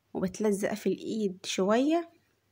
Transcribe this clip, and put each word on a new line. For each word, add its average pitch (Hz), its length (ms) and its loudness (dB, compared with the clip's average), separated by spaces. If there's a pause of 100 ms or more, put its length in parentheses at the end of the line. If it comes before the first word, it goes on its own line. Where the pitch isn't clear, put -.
(140)
وبتلزق 202 600 0
في 202 160 -4
الإيد 190 540 -2
شوية، 269 640 2 (420)